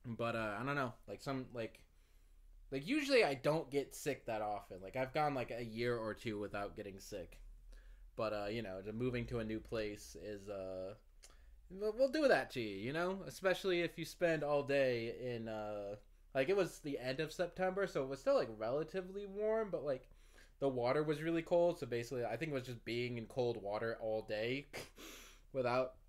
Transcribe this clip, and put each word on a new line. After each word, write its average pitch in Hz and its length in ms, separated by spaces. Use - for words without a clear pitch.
But, 117 320
uh, 107 240
I 127 40
don't 143 120
know. 127 160
Like, 104 140
some, 131 320
like, 113 260
like, 139 160
usually 269 380
I 143 100
don't 147 360
get 139 240
sick - 320
that 107 160
often. 101 400
Like, 95 140
I've 131 180
gone, 151 200
like, 120 160
a 120 140
year 117 320
or 110 180
two 107 240
without 101 380
getting 98 220
sick. - 420
But, 110 160
uh, 104 180
you 113 120
know, 95 200
the 107 100
moving 120 340
to 120 120
a 113 60
new 110 160
place 104 600
is, 101 260
uh, 95 460
we'll, 208 260
we'll 262 140
do 294 180
that 139 240
to 131 80
you, 104 160
you 113 160
know? 180 340
Especially 180 540
if 170 180
you 165 60
spend 160 380
all 147 200
day 123 580
in, 120 280
uh, 107 480
like, 135 140
it 196 80
was 175 240
the 139 180
end 131 220
of 156 120
September, 185 540
so 160 160
it 131 60
was 135 120
still, 277 140
like, 143 240
relatively 180 680
warm, 214 440
but, 151 140
like, 143 240
the 139 100
water 127 340
was 151 200
really 165 200
cold, 175 360
so 131 80
basically, 120 380
I 113 120
think 160 140
it 143 40
was 120 120
just 120 180
being 120 340
in 113 80
cold 120 360
water 107 380
all 110 220
day 117 440
<laughs> - 420
without 127 420